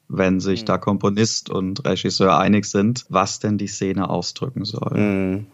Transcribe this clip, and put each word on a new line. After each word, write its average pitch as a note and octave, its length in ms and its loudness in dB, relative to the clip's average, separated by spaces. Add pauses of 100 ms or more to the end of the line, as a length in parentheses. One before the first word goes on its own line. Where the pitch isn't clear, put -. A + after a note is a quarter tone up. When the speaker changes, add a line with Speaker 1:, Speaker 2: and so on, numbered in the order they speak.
Speaker 1:
wenn F#2+ 320 2
sich F#2+ 220 0
Speaker 2:
Mhm. A2 40 -10
Speaker 1:
da F#2+ 120 0
Komponist G2+ 720 0
und F#2+ 360 -4
Regisseur F#2 520 2
einig G2 280 4
sind, G#2+ 440 0
was G2 300 0
denn G#2 180 0
die G2+ 100 -4
Szene F#2+ 420 -2
ausdrücken F2+ 560 -4
soll. - 320 -4
Speaker 2:
Mhm. G2 560 0